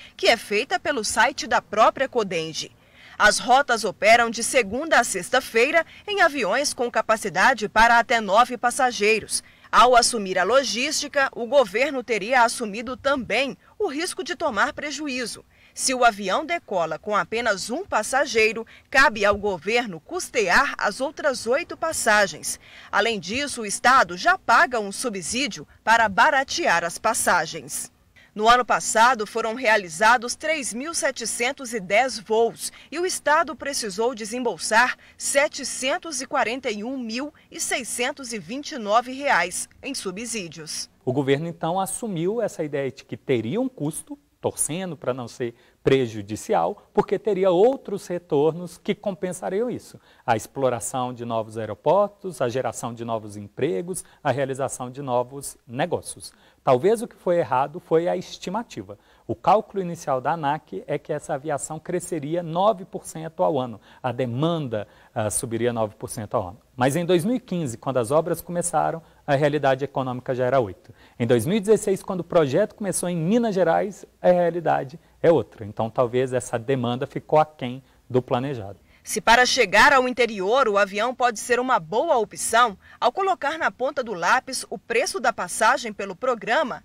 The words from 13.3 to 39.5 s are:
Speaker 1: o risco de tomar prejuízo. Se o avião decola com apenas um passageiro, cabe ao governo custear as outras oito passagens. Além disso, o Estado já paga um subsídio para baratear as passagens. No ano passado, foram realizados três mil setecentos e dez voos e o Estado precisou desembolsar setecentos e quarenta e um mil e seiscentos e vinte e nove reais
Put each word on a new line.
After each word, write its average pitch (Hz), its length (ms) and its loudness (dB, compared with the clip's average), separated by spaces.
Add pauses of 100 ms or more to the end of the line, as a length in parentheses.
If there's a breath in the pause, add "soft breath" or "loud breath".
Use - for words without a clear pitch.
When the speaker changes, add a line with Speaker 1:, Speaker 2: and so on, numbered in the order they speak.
Speaker 1:
o 415 100 0
risco 330 360 -6
de 359 120 -6
tomar 277 380 -2
prejuízo. 277 720 -8 (260 soft breath)
Se - 220 -4
o 247 100 0
avião 208 400 2
decola 180 540 -4
com 208 180 -4
apenas 202 540 -2
um 330 160 -6
passageiro, 226 800 0 (240 loud breath)
cabe 269 340 4
ao 202 140 4
governo 202 640 -2
custear 269 760 0
as 202 240 -2
outras 277 460 -4
oito 285 320 -2
passagens. 214 840 0 (320 loud breath)
Além 208 280 0
disso, 240 420 -6
o 214 60 -6
Estado 196 500 2
já 320 180 2
paga 254 440 2
um 202 120 -4
subsídio 196 760 -6 (160 soft breath)
para 226 260 4
baratear 254 720 2
as 170 140 -4
passagens. 165 920 -2 (420 soft breath)
No 208 140 0
ano 247 160 8
passado, 220 640 2
foram 220 280 -4
realizados 220 840 2
três 302 360 -4
mil 294 200 -8
setecentos 254 800 -4
e 226 80 -2
dez 214 360 2
voos 214 540 -2 (180 loud breath)
e 285 80 -10
o 349 80 -2
Estado 311 520 0
precisou 247 580 -4
desembolsar 226 800 0 (220 soft breath)
setecentos 277 1040 -2
e 269 40 -8
quarenta 254 460 -2
e 208 100 -6
um 262 160 -8
mil 247 360 -8 (180 soft breath)
e 330 80 -14
seiscentos 269 720 -6
e 226 80 -8
vinte 240 320 -10
e 302 60 -10
nove 233 340 0
reais 233 560 -2 (160)